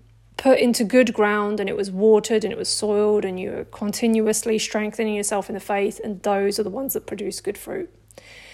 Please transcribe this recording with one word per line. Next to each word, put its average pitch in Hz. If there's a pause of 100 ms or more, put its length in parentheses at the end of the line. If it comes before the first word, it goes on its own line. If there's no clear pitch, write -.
(380)
put 262
into 240
good 240
ground, 208
and 196
it -
was 196
watered 214
and 196
it -
was -
soiled, 208
and 185
you 190
were -
continuously 220
strengthening 214
yourself 202
in -
the 190
faith, 202
and 208
those 202
are 214
the 190
ones 262
that -
produce 202
good -
fruit." - (640)